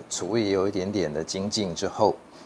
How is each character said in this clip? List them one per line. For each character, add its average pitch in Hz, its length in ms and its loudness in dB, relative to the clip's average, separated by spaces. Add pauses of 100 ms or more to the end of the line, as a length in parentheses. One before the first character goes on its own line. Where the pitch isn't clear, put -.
(100)
厨 95 260 -2
艺 104 140 2
有 98 160 4
一 101 60 0
点 95 180 -2
点 90 200 0
的 76 120 -2
精 95 260 -4
进 101 240 0
之 92 140 -2
后， 101 280 4 (320)